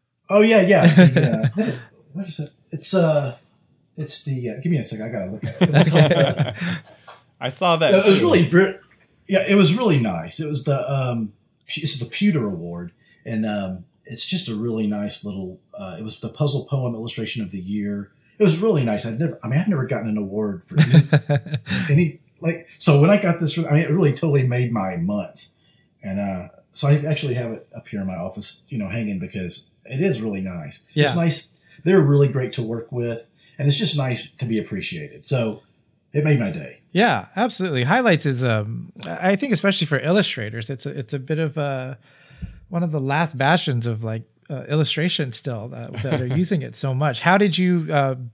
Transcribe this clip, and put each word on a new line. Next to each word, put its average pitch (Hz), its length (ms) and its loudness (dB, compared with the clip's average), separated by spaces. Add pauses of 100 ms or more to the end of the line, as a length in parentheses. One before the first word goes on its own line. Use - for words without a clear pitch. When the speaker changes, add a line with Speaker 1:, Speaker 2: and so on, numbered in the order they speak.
(280)
Speaker 1:
Oh, 202 120 6
yeah, 220 220 6
yeah. 175 320 6
Speaker 2:
<laughs> 180 120 10
Speaker 1:
The, 151 260 4
uh, 123 220 0
what, 185 200 -2 (400)
what 190 140 -8
is 156 120 -8
it? 143 100 -10 (220)
It's, - 220 0
uh, 151 420 2 (600)
it's - 280 -2
the, 127 260 -6
uh, 143 100 -10
give 170 120 -2
me 151 60 2
a 120 40 -2
second. 107 240 -4
I - 60 -8
gotta 95 180 -6
look 101 140 -10
at - 180 -2
it. 170 100 4
It's 160 180 6
called, 151 220 6
uh, - 400 0 (440)
Speaker 3:
<laughs> - 440 -20
I 123 80 -6
saw 170 280 0
that 160 180 4
Speaker 1:
it 196 120 6
was 196 120 8
Speaker 3:
too. 165 80 6
Speaker 1:
really, 170 220 4
re-, 180 260 4 (540)
yeah, 190 200 2
it 196 60 4
was 190 240 6
really 170 220 2
nice. 87 400 -4
It 156 80 -4
was 147 160 -2
the, 135 280 -2
um, 120 400 -4 (340)
P-, - 160 -4
it's 147 180 4
the - 60 -6
Pewter 165 380 0
Award, 87 460 -10 (340)
and, 110 220 -4
um, 95 380 -6 (200)
it's - 220 -2
just 180 220 -2
a 110 80 -6
really 110 320 -2
nice 104 360 -4
little, 95 360 -10 (120)
uh, 95 240 -14
it 98 60 -14
was 110 160 -8
the 117 100 -10
puzzle 139 400 -2
poem 127 280 -4
illustration 110 480 -8
of 92 80 -12
the 98 80 -10
year, 101 500 -8 (300)
it - 20 4
was 165 180 6
really 185 240 2
nice. 107 220 -2
I'd 113 140 -6
never, 156 240 -4
I 113 40 -6
mean, 135 120 2
I've 220 80 -2
never 139 160 0
gotten 113 240 -4
an 107 100 -2
award 101 460 -6
for - 160 -6
any, 143 800 2 (100)
Speaker 2:
<laughs> 185 220 -2
Speaker 1:
any, 151 300 2 (200)
like, - 280 -4 (100)
so 143 220 8
when 165 100 6
I 208 120 6
got 170 160 2
this, 160 200 -2
I 165 120 -2
mean, 151 120 4
it 147 80 -2
really 151 220 4
totally 143 360 0
made 123 240 0
my 95 240 -2
month. 98 520 -4 (540)
And, 98 160 -6
uh, 95 300 -6 (240)
so - 160 -2
I 147 60 8 (120)
actually 143 280 -2
have 117 180 -4
it - 240 -14
up - 120 -18
here 104 120 -6
in 95 60 -4
my 92 100 -6
office, - 520 -4
you 127 100 -8
know, 98 100 -4
hanging 104 300 -4
because 90 520 -4 (140)
it 135 160 -6
is 156 220 0
really 101 180 -6
nice. 87 540 -10
It's 151 200 2
Speaker 2:
Yeah. - 0 -
Speaker 1:
nice. 170 380 0 (320)
They're 185 160 6
really 143 280 6
great - 260 -4
to 123 80 -4
work 113 280 -8
with, 117 380 -6 (300)
and 139 100 0
it's 143 100 4
just 165 180 2
nice 127 340 -2
to - 160 -8
be 113 120 -2
appreciated. 82 680 -8
So 113 360 0 (520)
it 147 100 0
made 147 160 4
my 101 100 -2
day. 76 300 -12 (120)
Speaker 2:
Yeah, 170 340 2 (100)
absolutely. 185 480 -2
Highlights 196 420 2
is, 131 160 -2
um, 113 500 -2 (140)
I 190 300 0
think 262 160 -2
especially 185 340 0
for 147 140 0
illustrators, 117 720 -2
it's 135 160 -10
a, 143 120 -10
it's 123 140 -10
a 143 60 -6
bit 147 200 -6
of 160 200 -4
a, 135 400 -8 (720)
one 170 120 -4
of 170 80 -2
the 151 100 -4
last 139 360 -2
bastions 135 500 0
of, 113 160 -4
like, 113 200 -6 (260)
uh, 131 200 -10
illustration 156 640 -2
still, 117 400 -10
uh, 117 160 -14 (140)
that 139 180 -2
are 127 60 -2
Speaker 1:
<laughs> 143 160 0
Speaker 2:
using 175 200 -2
it 117 120 -12
so 139 180 -4
much. 131 280 -2
How 185 180 4
did 196 180 2
you, 180 360 0
uh, 135 240 0 (180)